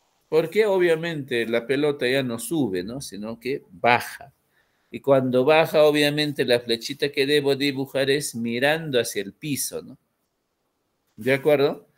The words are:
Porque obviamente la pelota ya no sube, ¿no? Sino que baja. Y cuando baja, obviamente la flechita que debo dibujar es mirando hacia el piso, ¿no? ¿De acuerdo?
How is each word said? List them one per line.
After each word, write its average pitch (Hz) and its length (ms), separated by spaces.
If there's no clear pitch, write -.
Porque 160 380
obviamente 165 800
la 117 220
pelota 143 400
ya 135 160
no 117 160
sube, 113 440
¿no? 117 160
Sino 110 400
que 131 300
baja. - 640
Y - 100
cuando 131 440
baja, 156 380
obviamente 147 600
la 120 160
flechita 120 500
que 143 180
debo 139 280
dibujar 135 540
es 147 240
mirando 127 640
hacia 110 220
el 98 120
piso, 131 500
¿no? 131 140
¿De 117 180
acuerdo? 143 540